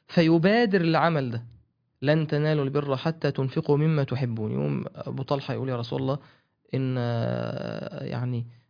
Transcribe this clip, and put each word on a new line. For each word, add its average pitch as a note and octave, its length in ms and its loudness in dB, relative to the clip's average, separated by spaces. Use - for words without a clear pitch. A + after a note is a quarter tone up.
فيبادر F#3 760 4
للعمل D#3+ 480 2
ده. A#2 140 -6
"لن D3+ 240 4
تنالوا D3+ 380 2
البر C#3 320 0
حتى D#3+ 340 -2
تنفقوا C3+ 460 0
مما D3+ 280 2
تحبون." A#2 480 -2
يقوم C#3 320 -2
أبو C3 280 -8
طلحة C3+ 320 -4
يقول: A#2+ 140 -4
"يا B2+ 80 -2
رسول B2 260 -4
الله، C3+ 160 -2
إن، C3 220 -2
يعني، B2 400 -6